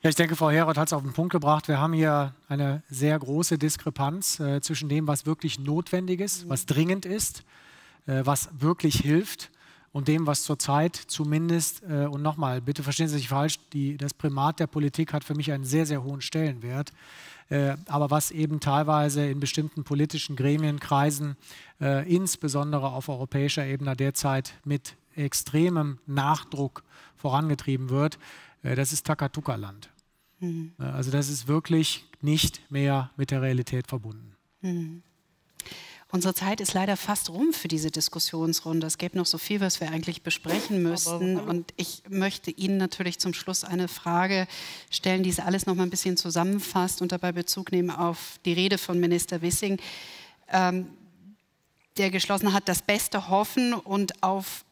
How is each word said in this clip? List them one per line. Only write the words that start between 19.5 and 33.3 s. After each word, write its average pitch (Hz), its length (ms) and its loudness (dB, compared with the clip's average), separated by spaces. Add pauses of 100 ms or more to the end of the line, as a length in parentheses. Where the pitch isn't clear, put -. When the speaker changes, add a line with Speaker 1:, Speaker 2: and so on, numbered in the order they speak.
Speaker 1:
politischen 147 540 -2
Gremienkreisen, 147 1000 2 (440)
äh, 139 280 0
insbesondere 147 840 0
auf 131 160 -8
europäischer 139 580 -2
Ebene 135 300 -2
derzeit 135 580 0 (100)
mit 143 300 -4 (220)
extremem 151 880 2
Nachdruck 143 800 0 (320)
vorangetrieben 139 720 0
wird, 143 300 2 (440)
äh, 131 140 0
das 135 160 0
ist 151 140 -4
Takatuka-Land. 117 840 -4 (500)
Speaker 2:
Mhm. 165 380 -4
Speaker 1:
Äh, 135 40 -6
also 135 280 -4
das 139 200 0
ist 127 180 -6
wirklich 160 560 2 (160)
nicht 151 400 2 (100)
mehr 139 460 2
mit 139 140 -2